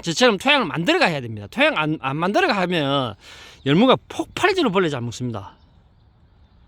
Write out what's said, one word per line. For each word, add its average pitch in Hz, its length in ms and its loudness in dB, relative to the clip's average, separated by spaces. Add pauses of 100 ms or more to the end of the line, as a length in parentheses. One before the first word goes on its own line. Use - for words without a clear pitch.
저처럼 202 360 2
토양을 269 280 2
만들어가 185 400 0
해야 156 160 -2
됩니다. 107 280 -10
토양 277 280 0
안, 156 240 0
안 135 160 -4
만들어가 214 460 0
하면 143 520 0 (500)
열무가 190 300 4 (140)
폭발적으로 339 640 -2
벌레 185 160 0
잘 139 100 -6
먹습니다. 113 540 -8 (1120)